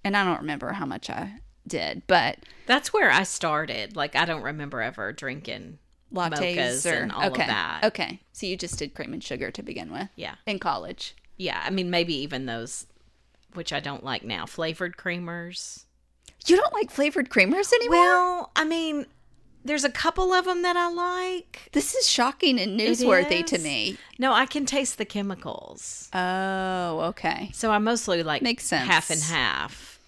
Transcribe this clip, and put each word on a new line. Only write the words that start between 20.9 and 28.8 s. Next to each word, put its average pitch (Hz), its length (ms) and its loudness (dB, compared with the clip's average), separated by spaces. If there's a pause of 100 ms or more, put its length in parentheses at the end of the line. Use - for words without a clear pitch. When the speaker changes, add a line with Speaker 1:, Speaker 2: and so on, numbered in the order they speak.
Speaker 1:
This - 220 0
is 523 160 2
shocking 254 500 2
and 196 180 -2
Speaker 2:
It 226 200 2
Speaker 1:
newsworthy 190 480 6
to - 100 0
Speaker 2:
is? 170 60 0
Speaker 1:
me. 123 340 -2 (220)
Speaker 2:
No, 254 160 4
I 247 120 6
can 285 200 -4
taste 269 320 0
the 208 80 -4
chemicals. - 1040 -8
Speaker 1:
Oh, 185 880 -2 (100)
okay. - 440 -4
Speaker 2:
So 220 160 0
I 208 80 4
mostly 214 440 2
like 151 200 0
Speaker 1:
Makes 247 240 0
sense. 135 200 0